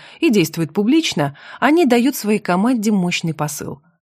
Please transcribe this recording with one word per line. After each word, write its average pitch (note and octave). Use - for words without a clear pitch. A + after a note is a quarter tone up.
и E4+
действует E3
публично, G#3
они D4+
дают B3
своей G#3
команде G#3+
мощный F3
посыл. D3+